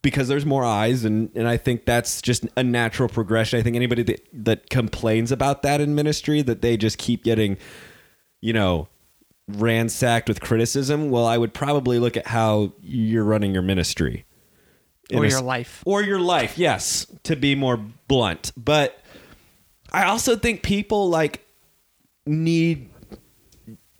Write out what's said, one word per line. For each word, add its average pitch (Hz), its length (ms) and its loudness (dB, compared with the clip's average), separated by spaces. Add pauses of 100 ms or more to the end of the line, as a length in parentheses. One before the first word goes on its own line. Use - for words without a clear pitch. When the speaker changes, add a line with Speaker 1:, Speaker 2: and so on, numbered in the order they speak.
Speaker 1:
because 135 260 0
there's 139 180 0
more 135 180 0
eyes. 113 400 0
And, 110 300 0
and 117 140 0
I 117 80 0
think 117 300 -2
that's 120 360 0
just 117 240 -2 (100)
a 131 60 2
natural 120 460 0
progression. 113 500 0
I 113 40 2
think 117 140 0
anybody 120 280 0
that, - 280 -4
that 110 380 -2
complains 113 640 0
about 135 300 0
that 143 180 2
in 147 140 0
ministry, 151 480 0
that 120 200 -2
they 117 140 2
just 107 220 0
keep - 260 -2
getting, 110 320 2 (840)
you 113 120 -2
know, 92 360 2 (600)
ransacked 113 800 0
with 104 120 -2
criticism, 139 680 0
well, 120 160 2
I 117 120 2
would 117 160 0
probably 139 440 0
look 120 180 0
at - 100 -6
how 107 460 2 (100)
you're 113 420 0
running 104 300 2
your 92 80 2
ministry. 82 640 -2 (840)
In - 80 0
Speaker 2:
Or - 60 2
Speaker 1:
a - 40 4
Speaker 2:
your 131 100 0
Speaker 1:
s-, 131 60 -4
Speaker 2:
life. 127 420 -6
Speaker 1:
or 202 160 0
your 196 180 -2
life, 175 380 0
yes, - 480 -2 (180)
to 156 100 -2
be 139 200 0
more 131 240 0 (300)
blunt. 113 480 -4
But 143 420 0 (920)
I 190 140 2
also 233 320 2
think 226 260 -2
people, 202 460 0
like, 160 380 0 (800)
need 160 640 0 (1080)